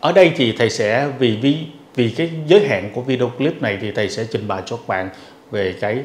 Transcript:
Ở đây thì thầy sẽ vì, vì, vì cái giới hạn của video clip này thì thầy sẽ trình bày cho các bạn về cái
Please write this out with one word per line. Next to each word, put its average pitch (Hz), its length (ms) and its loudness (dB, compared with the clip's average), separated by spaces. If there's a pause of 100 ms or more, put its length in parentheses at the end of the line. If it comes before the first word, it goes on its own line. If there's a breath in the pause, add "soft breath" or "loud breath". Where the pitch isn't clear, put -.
Ở 156 120 2
đây 180 240 8
thì 113 220 2
thầy 113 120 4
sẽ 117 380 0 (100)
vì, 117 180 2
vì, 143 300 0 (280)
vì 120 160 2
cái 165 200 -4 (160)
giới 196 220 6
hạn 101 260 -2
của 120 60 -6
video 123 280 -2
clip 151 340 -4
này 101 180 -2
thì 104 120 -6
thầy 104 160 -2
sẽ 113 220 -6
trình 107 180 -6
bày 95 180 -4
cho 117 100 -8
các - 100 -14
bạn 95 240 -4 (400 loud breath)
về 98 300 -2
cái 110 240 -4